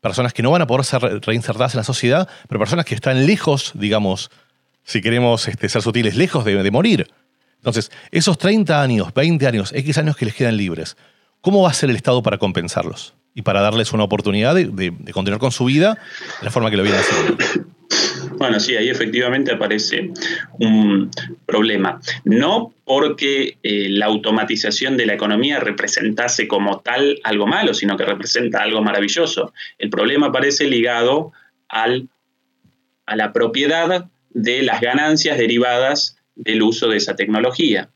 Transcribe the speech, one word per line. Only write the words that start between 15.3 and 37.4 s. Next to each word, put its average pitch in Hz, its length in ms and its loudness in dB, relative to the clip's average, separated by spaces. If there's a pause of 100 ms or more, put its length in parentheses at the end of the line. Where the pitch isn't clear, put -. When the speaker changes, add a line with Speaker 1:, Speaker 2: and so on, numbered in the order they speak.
Speaker 1:
con 127 140 0
su 127 100 -2
vida 160 340 2 (420)
de 92 60 -12
la 113 60 -4
forma 110 180 0
que 107 60 0
lo 95 80 2
vienen 98 160 2
haciendo. - 380 0 (1000)
Speaker 2:
Bueno, 117 220 0
sí, 123 160 0
ahí 110 140 0
efectivamente 123 640 0
aparece 101 580 -2 (480)
un 107 500 4 (360)
problema. 101 560 0 (240)
No 156 480 2 (100)
porque, 139 800 0
eh, 104 260 0
la 104 180 2
automatización 110 880 0
de 117 80 2
la 104 80 0
economía 110 460 0
representase 110 880 -2
como 101 320 0
tal 143 440 0
algo 104 240 0
malo, 180 260 0
sino 101 220 -2
que 95 100 -2
representa 104 560 -2
algo 110 200 0
maravilloso. 101 720 0 (240)
El 107 120 -6
problema 131 380 2
aparece 143 380 0
ligado 123 680 0 (380)
al, 123 400 -2 (960)
a 110 100 -4
la 107 160 0
propiedad 160 760 0 (240)
de 123 320 0
las 104 180 0
ganancias 147 560 0
derivadas 123 800 2 (180)
del 110 280 0
uso 113 260 2
de 107 80 2
esa 104 180 -2
tecnología. 110 800 0